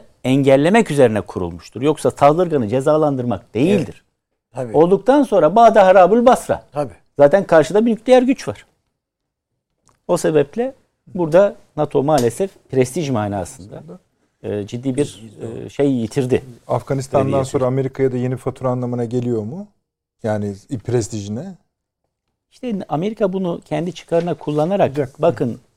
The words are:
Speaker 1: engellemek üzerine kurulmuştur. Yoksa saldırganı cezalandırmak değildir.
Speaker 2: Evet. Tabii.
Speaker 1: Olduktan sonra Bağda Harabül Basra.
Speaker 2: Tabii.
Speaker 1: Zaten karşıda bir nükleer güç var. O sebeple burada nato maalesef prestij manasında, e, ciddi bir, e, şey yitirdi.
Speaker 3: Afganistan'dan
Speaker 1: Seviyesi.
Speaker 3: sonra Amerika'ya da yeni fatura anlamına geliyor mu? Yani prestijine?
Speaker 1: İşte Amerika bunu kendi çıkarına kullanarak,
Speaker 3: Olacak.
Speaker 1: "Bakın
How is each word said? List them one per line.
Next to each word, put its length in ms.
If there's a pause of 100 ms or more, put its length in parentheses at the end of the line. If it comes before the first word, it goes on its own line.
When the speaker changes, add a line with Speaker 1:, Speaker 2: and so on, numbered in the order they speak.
(240)
Speaker 1:
engellemek 680
üzerine 300
kurulmuştur. 600
Yoksa 300
saldırganı 560
cezalandırmak 840
değildir. 500 (500)
Speaker 2:
Evet. 0
Tabii. 240
Speaker 1:
Olduktan 460
sonra 320
Bağda 300
Harabül 400
Basra. 460
Speaker 2:
Tabii. 220 (240)
Speaker 1:
Zaten 260
karşıda 420
bir 60
nükleer 320
güç 240
var. 180 (1400)
O 100
sebeple 560 (340)
burada 480 (200)
nato 280
maalesef 480 (180)
prestij 400
manasında, 760 (600)
e, 240
ciddi 280
bir, 280 (420)
e, 40
şey 220
yitirdi. 520 (240)
Speaker 3:
Afganistan'dan 640
Speaker 1:
Seviyesi. 200
Speaker 3:
sonra 160
Amerika'ya 460
da 60
yeni 200
fatura 320
anlamına 360
geliyor 380
mu? 240 (560)
Yani 300 (320)
prestijine? 680 (960)
Speaker 1:
İşte 280 (100)
Amerika 440
bunu 320
kendi 280
çıkarına 400
kullanarak, 560
Speaker 3:
Olacak. 300
Speaker 1:
"Bakın 400 (180)